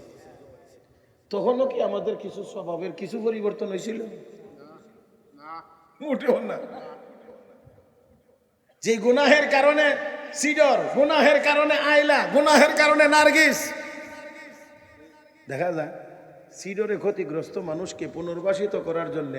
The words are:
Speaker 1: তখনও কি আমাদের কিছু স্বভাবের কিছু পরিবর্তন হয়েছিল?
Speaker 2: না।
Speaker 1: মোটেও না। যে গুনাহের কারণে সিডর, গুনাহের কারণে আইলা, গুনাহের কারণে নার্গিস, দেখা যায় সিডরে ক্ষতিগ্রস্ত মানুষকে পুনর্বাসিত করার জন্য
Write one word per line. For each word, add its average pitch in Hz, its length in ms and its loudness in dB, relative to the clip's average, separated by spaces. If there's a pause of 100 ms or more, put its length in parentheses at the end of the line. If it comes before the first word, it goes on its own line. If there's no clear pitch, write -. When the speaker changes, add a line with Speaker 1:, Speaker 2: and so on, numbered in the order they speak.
(1300)
Speaker 1:
তখনও 247 360 0
কি 233 160 -4
আমাদের 202 340 -4
কিছু 190 280 -12
স্বভাবের 185 480 -10
কিছু 208 300 -10
পরিবর্তন 214 440 -4
হয়েছিল? 220 360 -8
Speaker 2:
না। - 1600 -20 (380)
Speaker 1:
মোটেও 262 400 -2
না। - 180 -8 (2250)
যে 226 140 0
গুনাহের 269 520 4
কারণে 285 480 4 (380)
সিডর, 294 440 2 (160)
গুনাহের 294 480 4
কারণে 294 320 2
আইলা, 294 580 4
গুনাহের 294 440 6
কারণে 302 320 6
নার্গিস, 302 640 4 (1800)
দেখা 160 240 -4
যায় 156 160 -6 (640)
সিডরে 202 440 -6
ক্ষতিগ্রস্ত 165 640 -6
মানুষকে 165 500 -8
পুনর্বাসিত 175 720 -4
করার 165 320 -6
জন্য 143 260 -8